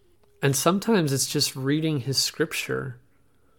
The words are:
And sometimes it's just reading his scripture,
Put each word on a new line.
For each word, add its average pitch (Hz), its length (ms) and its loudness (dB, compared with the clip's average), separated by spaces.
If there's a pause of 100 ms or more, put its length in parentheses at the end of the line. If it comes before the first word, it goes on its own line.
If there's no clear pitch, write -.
(420)
And 139 140 4
sometimes 180 560 2
it's 135 180 0
just - 240 -2
reading 147 460 0
his 131 180 -2
scripture, 131 800 -4 (600)